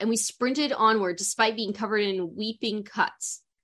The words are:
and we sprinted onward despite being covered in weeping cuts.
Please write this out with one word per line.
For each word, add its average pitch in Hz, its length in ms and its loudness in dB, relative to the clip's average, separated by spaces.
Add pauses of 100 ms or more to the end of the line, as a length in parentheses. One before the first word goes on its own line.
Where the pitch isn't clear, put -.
and 214 80 0
we 226 80 2
sprinted 262 560 0
onward 214 440 4
despite 220 400 0
being 208 160 -4
covered 208 300 0
in 185 340 -2
weeping 214 480 -4
cuts. - 560 -4 (240)